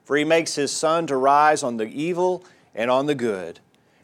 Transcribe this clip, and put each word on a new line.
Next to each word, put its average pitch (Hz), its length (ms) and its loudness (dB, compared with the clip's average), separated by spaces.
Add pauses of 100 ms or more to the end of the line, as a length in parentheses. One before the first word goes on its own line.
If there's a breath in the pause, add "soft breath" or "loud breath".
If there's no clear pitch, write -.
For 135 120 -2
he 147 80 0
makes 165 320 0
his 139 160 -2
sun 165 340 0
to 139 100 -2
rise 143 460 4
on 120 140 -4
the 110 100 -4
evil 175 580 -4 (300 soft breath)
and 117 160 -2
on 135 160 2
the 151 80 0
good, 98 460 -4 (440 soft breath)